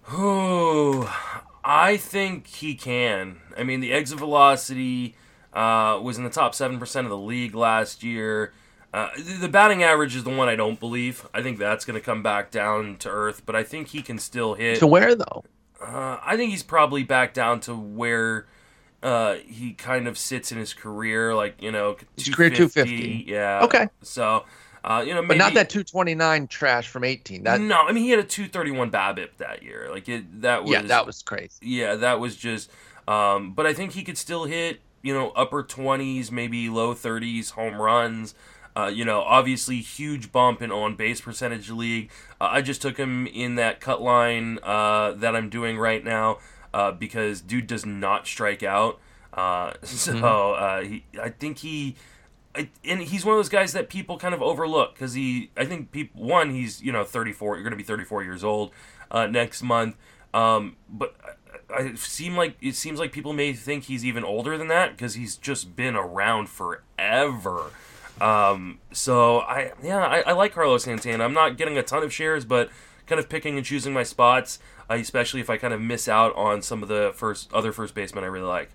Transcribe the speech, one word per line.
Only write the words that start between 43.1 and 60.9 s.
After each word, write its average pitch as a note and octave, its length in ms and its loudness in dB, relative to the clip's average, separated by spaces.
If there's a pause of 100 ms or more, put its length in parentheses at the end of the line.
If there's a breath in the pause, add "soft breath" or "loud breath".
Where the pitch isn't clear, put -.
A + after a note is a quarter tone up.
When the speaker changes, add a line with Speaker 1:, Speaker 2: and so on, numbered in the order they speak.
Speaker 1:
in A#2+ 280 -6
that A#2 260 0
cut C3 200 -2
line, A#2 600 2
uh, G#2+ 500 2
that A2+ 220 0
I'm A2 140 -2
doing A2+ 280 -4
right A2 240 0
now, A2 360 0 (360 soft breath)
uh, G2+ 180 2
because G#2 500 -4
dude A2+ 260 -4
does A2 180 -6
not G2+ 400 -2
strike G#2 380 -2
out. G2+ 360 2 (340 soft breath)
Uh, F2+ 440 0
<laughs> - 60 -18
so, B2 300 -4
Speaker 2:
Mm-hmm. G#2+ 500 4
Speaker 1:
uh, F#2+ 240 0
he, G#2+ 160 -10 (160)
I A#2 100 -6
think C#3+ 280 -10
he, D3 380 -8 (600 soft breath)
I, D3+ 140 -6 (160)
and F3+ 160 -2
he's E3+ 240 -6
one G#3+ 80 4
of A3 60 6
those G3 100 0
guys G3 240 2
that F#3 160 -4
people F3 280 -10
kind F3+ 160 -4
of - 80 -4
overlook D#3 560 0
'cause B2+ 160 -8
he, B2+ 440 -4
I C3 80 -2
think D#3+ 260 -10
peop-, - 240 -10
one, D3 360 2
he's, B2 300 -6
you C3 100 -4
know, G#2+ 120 -2
thirty-four, G#2 520 -4
you're F2 80 -12
gonna A2+ 120 -6
be G#2 80 -12
thirty-four G2+ 400 -6
years F2+ 200 -10
old, G#2+ 280 -2 (400 loud breath)
uh, A2+ 140 2
next A#2 360 -2
month. A#2 360 0 (360 soft breath)
Um, A2 440 2 (100)
but - 280 -8 (540)